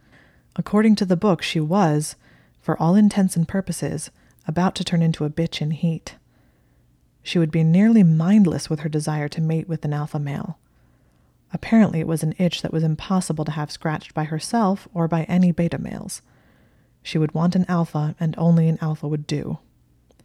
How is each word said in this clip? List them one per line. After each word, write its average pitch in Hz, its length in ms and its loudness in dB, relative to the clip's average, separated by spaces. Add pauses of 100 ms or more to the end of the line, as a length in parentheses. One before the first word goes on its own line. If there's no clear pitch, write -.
(560)
According 214 420 2
to 208 80 0
the 180 120 2
book, 170 240 0
she - 180 -4
was, 151 560 0 (440)
for - 200 -4
all 165 140 2
intents 202 420 4
and 165 120 0
purposes, 180 640 -6 (360)
about 175 280 0
to - 80 -6
turn 170 180 0
into 160 240 0
a 151 40 -2
bitch 165 300 -4
in 151 120 -2
heat. 160 460 -4 (1080)
She - 160 -2
would 160 120 0
be 165 120 2
nearly 202 400 6
mindless 165 640 4
with 151 120 -4
her 160 80 -6
desire 151 400 -4
to - 120 -6
mate 160 260 -2
with 165 180 -6
an 147 80 -2
alpha 147 260 -6
male. 143 400 -8 (920)
Apparently 202 460 2
it - 80 -4
was 160 160 -2
an 156 140 -2
itch 175 240 0
that - 100 -6
was 160 100 -2
impossible 160 600 -2
to 151 80 -4
have 151 180 -6
scratched - 440 -8
by 156 100 -4
herself 190 680 -2
or 165 160 -2
by 165 140 0
any 180 280 2
beta 170 260 -2
males. - 440 -10 (840)
She - 140 -6
would 156 160 0
want 170 240 2
an 180 100 2
alpha, 160 540 -2
and 165 160 -2
only 165 320 4
an 160 120 0
alpha 156 240 -4
would 147 220 -4
do. 151 320 -6 (640)